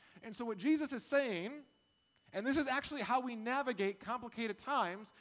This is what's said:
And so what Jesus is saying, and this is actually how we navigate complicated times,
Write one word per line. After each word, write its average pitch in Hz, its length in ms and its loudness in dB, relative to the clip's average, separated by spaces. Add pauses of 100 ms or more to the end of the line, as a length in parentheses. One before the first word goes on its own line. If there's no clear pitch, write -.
(220)
And 220 120 -10
so 240 120 -4
what 220 100 -2
Jesus 294 360 2
is 240 120 -4
saying, 262 600 0 (720)
and 202 120 -2
this 277 120 4
is 294 80 4
actually 269 340 -2
how 233 200 4
we 247 140 -2
navigate 226 640 0
complicated 226 600 -4
times, 214 640 0